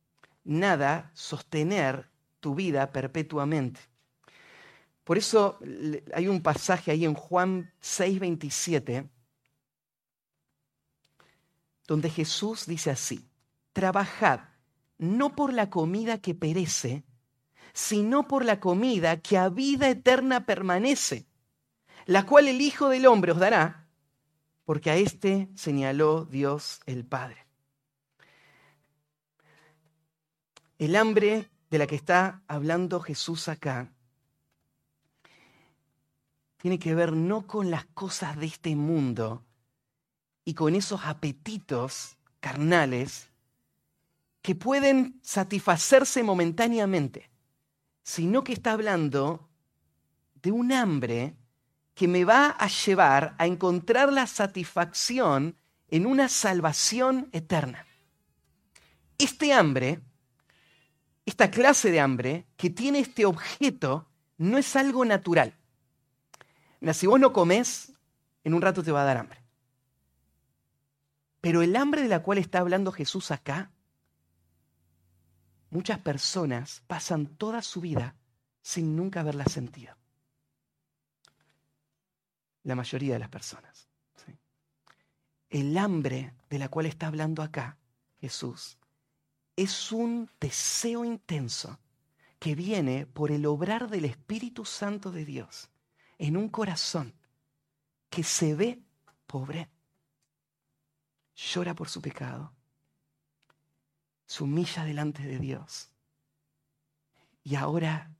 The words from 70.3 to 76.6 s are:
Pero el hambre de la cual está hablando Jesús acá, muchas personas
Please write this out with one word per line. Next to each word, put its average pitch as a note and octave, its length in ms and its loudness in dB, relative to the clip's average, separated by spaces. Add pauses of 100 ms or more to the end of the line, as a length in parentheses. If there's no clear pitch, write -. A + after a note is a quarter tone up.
Pero E3+ 200 2
el E3+ 140 4
hambre C#4+ 280 2
de B3+ 60 0
la F3 140 2
cual G3 160 0
está F3+ 220 -2
hablando F#3 320 0
Jesús E3 400 -6
acá, D3+ 400 -8 (2000)
muchas F#3 280 -4
personas C#3 880 -4